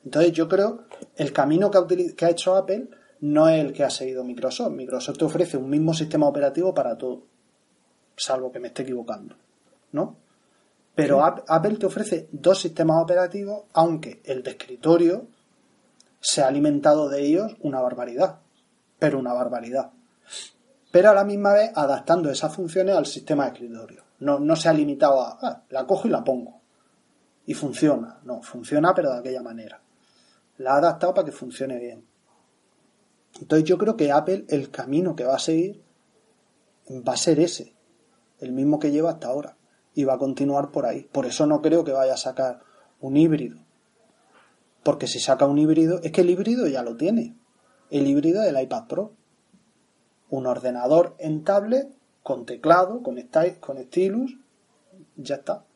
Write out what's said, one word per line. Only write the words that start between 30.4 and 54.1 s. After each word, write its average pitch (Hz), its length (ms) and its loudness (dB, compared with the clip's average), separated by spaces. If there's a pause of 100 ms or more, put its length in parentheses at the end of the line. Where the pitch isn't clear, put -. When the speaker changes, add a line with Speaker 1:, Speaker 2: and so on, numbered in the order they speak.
Speaker 1:
La 131 160 0
ha - 20 4
adaptado 175 380 2
para 185 100 2
que 143 80 -8
funcione 131 480 -10
bien. 120 240 -16 (1400)
Entonces 156 260 2
yo 175 120 2
creo 208 180 0
que 143 160 0
Apple, 170 360 0
el 143 220 -4
camino 156 460 -4
que 135 80 -6
va 135 120 0
a - 40 -4
seguir, 170 420 -2 (1040)
va 127 260 -6
a - 20 -4
ser 156 240 2
ese, - 340 -2 (640)
el 127 140 -10
mismo 143 260 0
que 151 140 0
lleva 156 180 0
hasta - 180 -10
ahora, 143 280 -8 (380)
y 143 100 0
va 135 100 2
a 123 40 -4
continuar 139 520 -2
por 139 160 -4
ahí. 135 240 -6
Por 139 160 -2
eso 147 200 0
no 151 160 2
creo 160 200 4
que 143 100 -2
vaya 131 220 2
a 131 40 -6
sacar 131 420 -4 (400)
un 135 160 -2
híbrido. 151 420 2 (1300)
Porque 135 220 0
si 120 140 -6
saca 139 260 2
un 143 120 2
híbrido, 160 440 4
es 160 100 -8
que - 80 2
el 175 100 6
híbrido 214 380 0
ya 131 140 -2
lo 123 140 -8
tiene. 214 380 -2 (560)
El 139 160 0
híbrido 156 360 2
del 147 180 0
iPad 127 260 -6
Pro. 196 260 -6 (1160)
Un 131 180 -6
ordenador 127 720 0
en 156 260 -6
tablet, 220 440 0 (340)
con 120 240 -8
teclado, 180 560 2
con 123 140 -8
sti-, 160 420 -2
con 135 240 -12
stylus, 196 540 -2 (800)